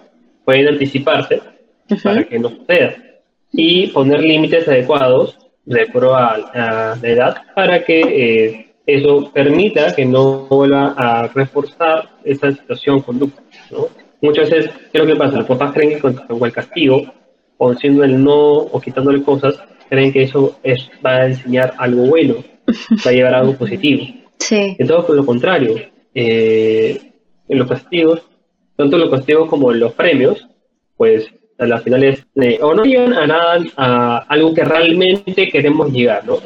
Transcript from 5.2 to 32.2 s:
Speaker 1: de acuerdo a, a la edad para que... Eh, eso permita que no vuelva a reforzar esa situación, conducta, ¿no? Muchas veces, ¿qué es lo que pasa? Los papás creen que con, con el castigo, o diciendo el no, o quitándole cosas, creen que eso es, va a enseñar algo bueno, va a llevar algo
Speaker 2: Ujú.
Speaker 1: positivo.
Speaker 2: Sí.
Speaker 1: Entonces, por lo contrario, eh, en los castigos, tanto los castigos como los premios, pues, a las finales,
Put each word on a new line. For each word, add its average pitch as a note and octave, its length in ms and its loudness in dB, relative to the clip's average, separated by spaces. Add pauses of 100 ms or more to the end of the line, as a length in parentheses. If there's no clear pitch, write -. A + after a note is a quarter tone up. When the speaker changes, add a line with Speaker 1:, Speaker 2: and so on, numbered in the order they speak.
Speaker 1:
de A#2+ 180 -2
acuerdo B2 320 0
a, A#2+ 200 2
a A2 640 -6
la A#2 80 -6
edad B2 280 0 (180)
para F3+ 300 0
que... E3 160 2
Eh, A2+ 640 0 (220)
eso C#3+ 460 2
permita D3+ 640 0
que C#3+ 120 0
no C3+ 420 2
vuelva C#3 480 2
a A#2 320 -2
reforzar D3+ 800 -4 (160)
esa C#3 280 -2
situación, C#3 500 -4
conducta, C3+ 400 -6 (280)
¿no? - 180 -6 (340)
Muchas E3+ 280 2
veces, D#3+ 200 0 (200)
¿qué D#3 80 -2
es D#3+ 60 4
lo - 20 0
que D3+ 120 2
pasa? C#3 180 0
Los A2+ 100 -4
papás C#3 280 -2
creen D3+ 160 2
que D3 100 -6
con, B2+ 140 0
con A#2 280 -8
el A#2 100 -2
castigo, C3+ 500 0 (560)
o B2 140 2
diciendo C#3 300 2
el C3+ 220 2
no, C#3+ 100 4 (180)
o D3 280 -2
quitándole C#3 420 -2
cosas, C3+ 380 -2 (300)
creen C3+ 200 2
que C3+ 120 2
eso C3+ 400 -2
es, B2+ 260 -2 (160)
va C3 120 0
a C3 100 2
enseñar B2+ 500 -2
algo B2 300 0
bueno, C#3+ 300 2 (720)
va B2+ 40 2
a - 20 4
llevar B2+ 220 4
algo B2+ 160 2
Speaker 2:
Ujú. C3 80 -4
Speaker 1:
positivo. B2 460 -2 (340)
Speaker 2:
Sí. G3+ 400 -2
Speaker 1:
Entonces, D#3+ 280 0
por D#3 100 2
lo C#3 100 2
contrario, B2 480 0 (400)
eh, A2+ 840 0 (500)
en C#3 100 0
los B2+ 100 -2
castigos, D#3+ 540 -2 (540)
tanto C#3+ 200 0
los E3 140 2
castigos D3+ 400 0
como C#3 220 0
los A#2 200 0
premios, F3 540 0 (500)
pues, A2+ 300 2 (320)
a A#2+ 80 -2
las A#2 160 -2
finales, C3+ 420 0 (120)